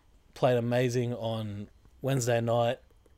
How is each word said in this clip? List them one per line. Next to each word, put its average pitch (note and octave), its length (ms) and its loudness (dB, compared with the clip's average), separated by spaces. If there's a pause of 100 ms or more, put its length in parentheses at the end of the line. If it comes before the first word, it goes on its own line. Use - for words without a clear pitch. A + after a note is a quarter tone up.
(340)
played B2+ 220 2
amazing A#2+ 580 0
on G#2+ 540 -6 (340)
Wednesday B2 380 0
night. A#2 380 2 (400)